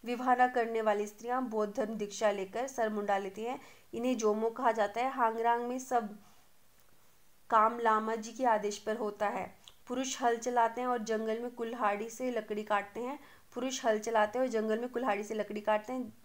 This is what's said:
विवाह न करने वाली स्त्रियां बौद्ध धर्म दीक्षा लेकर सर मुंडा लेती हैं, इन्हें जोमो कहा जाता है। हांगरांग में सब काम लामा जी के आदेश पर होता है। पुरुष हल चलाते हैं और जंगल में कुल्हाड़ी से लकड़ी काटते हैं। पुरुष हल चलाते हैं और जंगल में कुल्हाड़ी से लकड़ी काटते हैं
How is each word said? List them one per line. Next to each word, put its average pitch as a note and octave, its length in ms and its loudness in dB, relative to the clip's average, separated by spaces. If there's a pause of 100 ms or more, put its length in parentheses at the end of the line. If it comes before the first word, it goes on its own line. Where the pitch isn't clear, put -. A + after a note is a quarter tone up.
विवाह B3 300 2
न B3 140 6
करने A3+ 340 0
वाली G#3 240 2
स्त्रियां A#3+ 440 -4
बौद्ध G#3+ 260 0
धर्म A3+ 180 -2
दीक्षा G#3 360 0
लेकर G3+ 380 -4
सर A3+ 220 0
मुंडा G3+ 280 0
लेती G3+ 260 -6
हैं, C4 160 -6 (340)
इन्हें B3 220 2
जोमो A3 340 2
कहा A#3 220 2
जाता G#3+ 280 0
है। C4 100 0
हांगरांग A#3 560 2
में B3+ 120 -4
सब A#3 400 -2 (1300)
काम A3+ 280 6
लामा A3 360 2
जी A3 180 -8
के C4 120 -4
आदेश G#3 340 2
पर G#3+ 180 -4
होता G#3 320 -2
है। G#3+ 300 -6 (280)
पुरुष C4 360 -4
हल A#3 140 4
चलाते A#3 440 0
हैं B3+ 80 -2
और B3 100 0
जंगल A3 420 -2
में A#3+ 100 -6
कुल्हाड़ी A3+ 600 -2
से B3+ 200 -4
लकड़ी G#3+ 320 -4
काटते G#3 380 -2
हैं। C#4 200 -6 (340)
पुरुष C4 300 -4
हल A3 140 4
चलाते A3 400 2
हैं C4 80 2
और B3 40 -2
जंगल A3 280 0
में B3 100 -4
कुल्हाड़ी A3 360 0
से A3 100 -6
लकड़ी G#3 260 -4
काटते G#3+ 320 0
हैं B3 200 -6 (120)